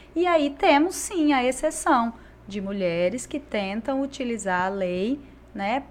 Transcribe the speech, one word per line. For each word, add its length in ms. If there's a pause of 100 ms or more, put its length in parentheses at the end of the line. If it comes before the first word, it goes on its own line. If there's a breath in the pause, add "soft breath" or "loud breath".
(160 soft breath)
E 100
aí 220
temos, 460
sim, 400
a 100
exceção 680 (340 soft breath)
de 100
mulheres 680
que 120
tentam 640
utilizar 640
a 80
lei, 500 (340 soft breath)
né, 360